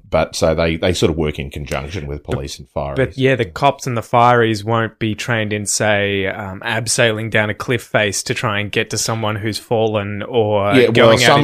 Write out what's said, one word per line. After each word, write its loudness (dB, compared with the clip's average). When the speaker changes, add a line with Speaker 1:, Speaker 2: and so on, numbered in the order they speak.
Speaker 1:
but 0
so 2
they, 0
they 0
sort 2
of -2
work -2
in -8
conjunction -8
with -10
police -8
and -20
fire. -6
Speaker 2:
But -2
yeah, 2
the -2
cops 0
and -4
the -2
fireys 4
won't -2
be -2
trained -4
in, -4
say, 0
um, -6
abseiling 0
down 2
a -4
cliff -4
face 0
to -4
try -2
and -8
get -2
to -4
someone -2
who's -6
fallen -2
or 2
Speaker 1:
Yeah, 6
Speaker 2:
going -2
Speaker 1:
well, 6
some 4
Speaker 2:
out 6
Speaker 1:
of 4